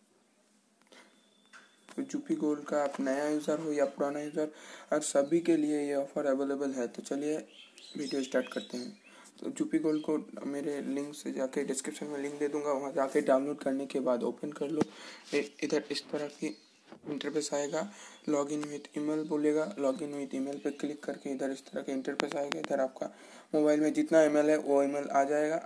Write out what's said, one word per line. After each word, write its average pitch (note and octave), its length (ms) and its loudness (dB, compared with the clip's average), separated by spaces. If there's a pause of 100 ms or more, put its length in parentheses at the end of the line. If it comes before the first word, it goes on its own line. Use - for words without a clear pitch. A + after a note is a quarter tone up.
(1900)
तो C#3 140 -6
जूपी D#3 340 -2
गोल्ड D3+ 280 0
का D3 180 2
आप C#3 180 -2
नया C#3 260 0
यूज़र D3+ 320 0
हो D#3+ 140 -2
या C#3+ 140 4
पुराना C#3+ 340 -2
यूज़र, D3+ 300 -2 (420)
और D3+ 100 2
सभी C#3+ 380 4
के E3 160 6
लिए D3+ 240 2
ये C#3+ 140 0
ऑफर C#3 320 0
अवेलेबल C#3 460 2
है। A#2+ 140 0
तो - 160 -10
चलिए D3 340 0 (600)
वीडियो C#3 260 -2
स्टार्ट C3 300 0
करते - 240 -6
हैं। B2 200 -8 (420)
तो - 120 -6
जूपी D#3 280 0
गोल्ड D#3 240 0
को - 440 -4
मेरे C#3+ 360 -4
लिंक C#3+ 320 -4
से - 180 -6
जाके, C3+ 320 -2
डिस्क्रिप्शन D3 420 -4
में D3 120 -4
लिंक C#3+ 200 -6
दे D3 80 2
दूँगा, D3 240 0
वहाँ C#3 220 0
जाके C#3 300 2
डाउनलोड C#3 380 4
करने C#3 260 0
के C#3 140 -2
बाद B2 240 2
ओपन B2 280 -4
कर C#3+ 160 -4
लो। D3+ 220 0 (420)
ए-, C#3+ 160 2 (140)
इधर D3 280 2
इस - 200 -6
तरह D3 180 -2
की D#3 280 -6 (480)
इंटरफेस D3 480 -2
आएगा, D3 280 0 (480)
log C#3+ 240 2
in D3+ 100 -2
with D3 220 -8 (120)
email D#3 300 0
बोलेगा। D3+ 360 4 (140)
log C3+ 260 2
in D3 100 -6
with C#3 200 -6
email C#3 260 -2
पे C#3+ 140 -2
क्लिक D3 300 -6
करके C#3+ 260 -6
इधर C3+ 220 -2
इस C3+ 140 -8
तरह - 160 -6
का C#3+ 120 -6
इंटरफेस C#3+ 420 -2
आएगा। C#3+ 240 -2
इधर D3 200 0
आपका - 260 -2 (480)
मोबाइल D3+ 260 4
में D3+ 140 2
जितना D3+ 300 6
ईमेल D3+ 260 6
है D3+ 100 6
वो C#3+ 240 4
ईमेल C#3+ 260 0
आ C#3 140 6
जाएगा। D3+ 320 2 (100)